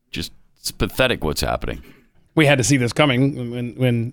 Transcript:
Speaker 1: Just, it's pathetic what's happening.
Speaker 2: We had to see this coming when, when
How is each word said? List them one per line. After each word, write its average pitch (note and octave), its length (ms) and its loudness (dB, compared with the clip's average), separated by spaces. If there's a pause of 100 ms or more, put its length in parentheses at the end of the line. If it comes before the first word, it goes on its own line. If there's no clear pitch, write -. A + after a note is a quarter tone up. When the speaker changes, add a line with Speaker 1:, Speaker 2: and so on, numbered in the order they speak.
(100)
Speaker 1:
Just, - 220 -8 (260)
it's - 120 -10
pathetic A2+ 540 0
what's D2 160 -2
happening. A#1+ 420 -4 (520)
Speaker 2:
We D#3+ 120 4
had C#3 120 4
to B2 60 0
see C#3 120 2
this B2 160 -2
coming C3+ 580 2
when, A#2+ 260 -8
when A#2+ 360 0